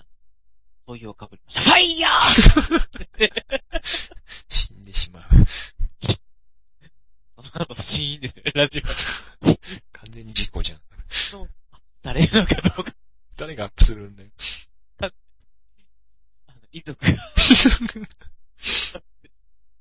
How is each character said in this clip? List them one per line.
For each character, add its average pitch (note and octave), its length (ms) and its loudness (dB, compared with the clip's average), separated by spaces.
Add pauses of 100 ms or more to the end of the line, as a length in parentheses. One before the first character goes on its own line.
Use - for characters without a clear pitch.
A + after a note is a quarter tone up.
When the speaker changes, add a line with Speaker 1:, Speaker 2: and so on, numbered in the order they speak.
(840)
Speaker 1:
そ B2 100 -16
う - 20 -14
い A2+ 80 -16
う G#2+ 40 -12
を G2+ 40 -14
か G#2+ 140 -18
ぶ G2+ 100 -20
り - 80 -20
ま - 60 -20
し - 40 -14
た。 - 80 -4
フ C4+ 60 2
ァ F4 120 4
イ E4 180 -4
ヤ E4 100 -2
ー！ - 100 2 (1600)
<laughs> - 720 -12
Speaker 2:
死 - 240 -2
ん - 100 -20
で G2 100 -14
し - 180 0
ま F3+ 80 -20
う。 - 40 -20 (2000)
Speaker 1:
そ A#2+ 60 -20
の C3+ 80 -20 (120)
後 C#3+ 140 -10
シ - 60 -12 (340)
ー - 20 -14
ン D3 40 -20
で B2+ 100 -10
す - 80 -20
よ、 - 160 -6
ラ D3 140 4
ジ D3 100 -8
オ。 - 20 -4 (1120)
Speaker 2:
完 A2 180 -20
全 A2+ 140 -18
に A2 80 -10
事 - 160 2
故 - 140 -6
じ - 100 -4
ゃ - 20 -18
ん。 - 60 -20 (260)
Speaker 1:
そ - 360 -8
う。 - 60 -10 (540)
さ B2+ 100 -8
れ D#3+ 140 4
る - 140 -4
の F3 60 -2
か - 140 0
ど F3+ 200 -2
う - 40 -12
か。 - 100 -16 (420)
Speaker 2:
誰 D#3 180 -12
が G#2 100 -8
ア F#2+ 40 -10
ッ - 40 -20
プ - 120 6
す A2 100 4
る G2+ 140 -14
ん G2+ 60 -20
だ G2 80 -20
よ。 G2+ 60 -20 (720)
Speaker 1:
あ G3 80 -6
の、 - 40 -16 (1600)
遺 E3 100 -18
族 - 240 -16
が。 - 300 0
<laughs> - 1800 0 (680)